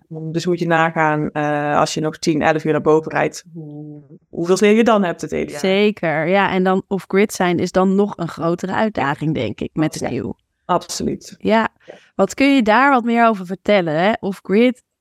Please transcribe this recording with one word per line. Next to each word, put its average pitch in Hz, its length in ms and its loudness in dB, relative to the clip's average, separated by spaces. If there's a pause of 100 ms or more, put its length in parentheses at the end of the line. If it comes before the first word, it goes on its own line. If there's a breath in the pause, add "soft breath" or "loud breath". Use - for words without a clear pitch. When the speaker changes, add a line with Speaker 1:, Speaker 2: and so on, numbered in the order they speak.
Speaker 1:
dus 160 380 -6
moet 175 120 0
je 170 80 -2
nagaan, 160 640 0
eh, 147 480 -2
als - 160 0
je 160 60 -4
nog 156 180 -4
tien, 156 240 0
elf 151 220 2
uur 143 80 0
naar 147 80 0
boven 156 320 2
rijdt, 151 320 -4 (100)
hoe, 151 480 -16 (260)
hoeveel 175 280 0
sneeuw 208 180 4
je 226 100 4
dan 214 200 4
hebt 170 160 -4
het 156 100 -10
hele 151 200 -4
jaar. 143 100 -10
Speaker 2:
Zeker, 190 640 0
ja. 190 240 2
En 185 140 0
dan 190 240 0
off-grid 196 440 0
zijn 180 260 0
is 180 140 -4
dan 190 220 2
nog 202 220 0
een 165 120 -6
grotere 175 440 -4
uitdaging, 156 640 -2
denk 117 260 -6
ik, - 120 -6
met 156 280 -4
Speaker 1:
Ja. - 60 -4
Speaker 2:
sneeuw. - 300 -6 (280)
Speaker 1:
Absoluut. - 760 -4
Speaker 2:
Ja. 220 300 0 (180 loud breath)
Speaker 1:
Ja. - 80 -20 (200 loud breath)
Speaker 2:
Wat 190 200 0
kun 277 200 4
je 269 80 4
daar 220 280 4
wat 247 140 2
meer 233 220 2
over 196 200 0
vertellen, 180 480 0
hè? 180 260 2
Off-grid, 214 640 0 (180)